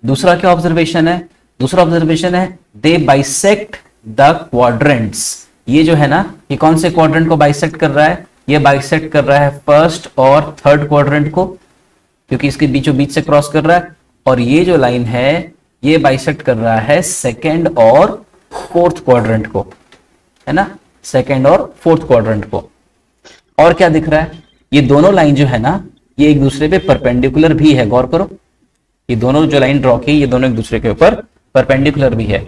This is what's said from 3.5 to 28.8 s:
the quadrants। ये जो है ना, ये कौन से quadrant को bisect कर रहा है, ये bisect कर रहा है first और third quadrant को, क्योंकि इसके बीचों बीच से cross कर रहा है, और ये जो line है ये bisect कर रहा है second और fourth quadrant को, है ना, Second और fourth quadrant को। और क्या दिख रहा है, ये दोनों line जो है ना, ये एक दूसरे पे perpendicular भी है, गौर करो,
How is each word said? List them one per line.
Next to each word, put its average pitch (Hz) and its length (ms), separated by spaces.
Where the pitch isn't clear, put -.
the 135 160
quadrants। 120 720
ये 143 160
जो 165 100
है 147 140
ना, 147 100
ये - 60
कौन 160 220
से 165 120
quadrant 160 380
को 165 80
bisect 147 400
कर 147 140
रहा 147 160
है, 180 200
ये 143 120
bisect 156 520
कर 147 120
रहा 139 140
है 143 120
first 160 420
और 143 400
third 143 300
quadrant 147 440
को, 185 140
क्योंकि 131 180
इसके 143 200
बीचों 135 280
बीच 139 160
से 156 100
cross 147 260
कर 156 160
रहा 170 120
है, 175 180
और 127 140
ये 139 240
जो 175 120
line 123 300
है 135 460
ये 156 180
bisect 143 420
कर 127 140
रहा 113 220
है 147 260
second 156 640
और 135 460
fourth 170 520
quadrant 113 420
को, 104 200
है 135 60
ना, 190 160
Second 131 420
और 165 320
fourth 160 280
quadrant 110 400
को। - 220
और 170 160
क्या 180 160
दिख 156 180
रहा 151 120
है, - 220
ये 143 100
दोनों 147 320
line 151 200
जो 139 120
है 123 120
ना, 151 240
ये 147 120
एक 143 100
दूसरे 139 280
पे 185 120
perpendicular 135 720
भी 151 180
है, 127 160
गौर 127 180
करो, 165 220